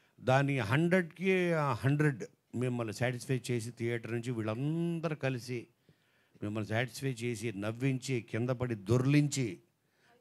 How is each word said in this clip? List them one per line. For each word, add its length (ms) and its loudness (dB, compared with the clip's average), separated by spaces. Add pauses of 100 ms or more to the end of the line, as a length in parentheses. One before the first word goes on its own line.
(220)
దాన్ని 380 4
హండ్రెడ్కి 960 2
హండ్రెడ్ 680 2 (320)
మిమ్మల్ని 380 -2
సాటిస్ఫై 480 -2 (100)
చేసి, 200 -4
థియేటర్ 400 -4
నుంచి 200 -4
వీళ్ళందరూ 840 -2
కలిసి 520 -6 (760)
మిమ్మల్ని 260 -4
సాటిస్ఫై 420 -2
చేసి, 420 -4
నవ్వించి, 680 -2
కింద 280 -2
పడి 260 -2
దొర్లించి 840 2 (600)